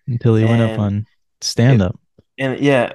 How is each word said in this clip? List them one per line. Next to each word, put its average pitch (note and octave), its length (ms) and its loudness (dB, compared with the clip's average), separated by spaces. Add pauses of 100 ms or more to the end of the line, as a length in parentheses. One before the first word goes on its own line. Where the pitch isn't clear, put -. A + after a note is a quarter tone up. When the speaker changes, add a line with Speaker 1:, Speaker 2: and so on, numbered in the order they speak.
Speaker 1:
Until A#2 300 0
he A2 80 2
went A#2 180 2
up A2+ 80 0
Speaker 2:
And A2 100 -6
Speaker 1:
on G#2 260 -2 (340)
stand-up. A2+ 580 0 (180)
Speaker 2:
it, - 280 -12
and, C3 160 -4
yeah, C3+ 340 0